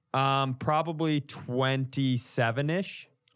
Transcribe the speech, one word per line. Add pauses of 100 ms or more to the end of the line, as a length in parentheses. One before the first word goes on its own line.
(140)
Um,
probably
twenty-seven-ish. (280)